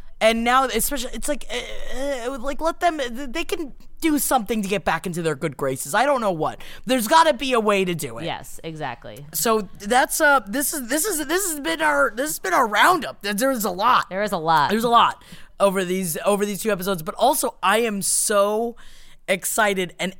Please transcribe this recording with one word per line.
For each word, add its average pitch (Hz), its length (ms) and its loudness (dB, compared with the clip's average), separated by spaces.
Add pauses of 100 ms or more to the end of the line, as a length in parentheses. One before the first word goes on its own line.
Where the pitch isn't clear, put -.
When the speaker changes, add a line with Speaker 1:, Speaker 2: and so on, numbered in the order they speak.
(220)
Speaker 1:
And 226 220 4
now, 254 220 4
especially, 240 480 -2
it's 226 140 -4
like, 294 240 -2
uh, 240 800 -4
uh, 269 100 -4
like, 277 220 -4
let 330 180 0
them, 330 300 2
they 269 340 -6
can 339 300 -6 (280)
do 302 180 2
something 233 420 0
to 196 80 -4
get 196 160 -2
back 165 220 -2
into 175 160 -4
their 156 120 0
good 147 220 -6
graces. 139 380 -4
I 233 100 4
don't 269 160 2
know 202 100 0
what. 151 300 -4 (240)
There's 233 220 2
gotta 320 260 6
be 262 200 -4
a 240 60 4
way 202 260 2
to 175 100 -2
do 120 240 -8
it. 160 60 -8
Speaker 2:
Yes, 127 380 -8
exactly. 143 680 -10
Speaker 1:
So 220 280 2 (180)
that's, 247 420 0
uh, 285 260 6
this 269 280 -2
is, 254 140 -8
this 311 160 0
is, 311 200 -2
this 349 240 0
has 302 100 -6
been 311 220 -4
our, 285 340 4
this 269 140 -2
has 311 100 -6
been 370 140 -2
our 269 140 4
roundup. 233 560 2
There, 208 100 -2
there's 233 320 0
a 196 60 -2
lot. 196 400 2
Speaker 2:
There 190 100 -4
is 208 100 -2
a 196 60 0
lot. 156 320 4
Speaker 1:
There's 220 160 0
a 240 40 2
lot 233 320 4 (380)
over 196 240 2
these, 185 420 -2
over 202 200 2
these 208 160 -4
two 220 100 -2
episodes. 185 320 -2
But 196 120 -8
also, 262 460 2
I 196 180 2
am 214 220 -2
so 214 760 0 (500)
excited. 190 720 0
And - 200 -4